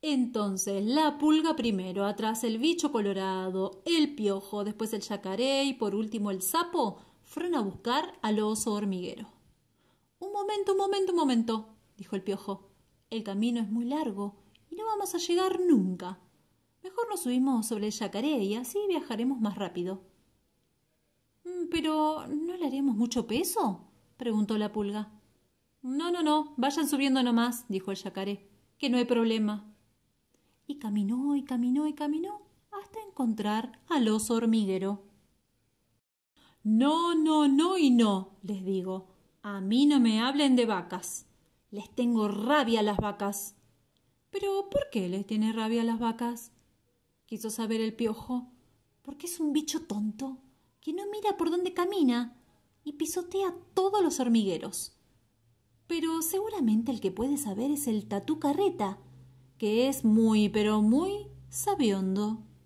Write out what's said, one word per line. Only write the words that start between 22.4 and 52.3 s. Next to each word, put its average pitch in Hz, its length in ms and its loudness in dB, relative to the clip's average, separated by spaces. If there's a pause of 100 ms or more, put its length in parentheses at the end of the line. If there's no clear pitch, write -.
le 339 100 -2
haremos 269 300 0
mucho 240 280 0
peso?", 262 640 -2 (300)
preguntó 220 400 0
la 208 160 -2
pulga. 208 440 -4 (640)
"No, 285 300 -4
no, 349 120 0
no, 302 340 2
vayan 285 320 0
subiendo 269 340 2
nomás", 233 460 2
dijo 190 220 -4
el 190 60 -4
yacaré, 196 520 -6 (280)
"que 277 120 -2
no 247 80 4
hay 240 80 4
problema". 220 640 2 (960)
Y 285 140 -10
caminó, 226 560 0
y 277 80 0
caminó, 254 440 0
y 302 60 -2
caminó, 330 480 -4 (300)
hasta 403 300 -12
encontrar 226 880 -4
al 269 180 2
oso 214 280 0
hormiguero. 202 680 0 (1600)
"No, 302 520 4
no, 311 340 6
no 330 280 4
y 302 120 6
no", 208 540 4
les 190 200 -6
digo. 190 460 -4 (320)
"A 202 180 -8
mí 220 260 4
no 294 140 6
me 226 220 6
hablen 277 340 4
de 240 100 6
vacas. 185 600 -4 (440)
Les 202 240 -14
tengo 233 360 2
rabia 226 500 2
a 214 40 4
las 208 120 2
vacas". 202 600 -4 (720)
"¿Pero 392 400 -2
por 571 200 -2
qué 185 200 -2
les 196 180 -4
tiene 220 240 0
rabia 220 300 -2
a 233 40 0
las 233 140 -2
vacas?", 233 540 -4 (720)
quiso 220 240 -8
saber 220 320 -2
el 220 120 -2
piojo. 233 600 -4 (480)
"Porque 285 260 -14
es 349 140 -8
un 302 100 0
bicho 311 300 0
tonto, 214 560 -6 (420)
que 320 140 -6
no 381 180 -6
mira 415 240 -2
por 339 160 -2
dónde 359 220 -2
camina 294 680 0 (440)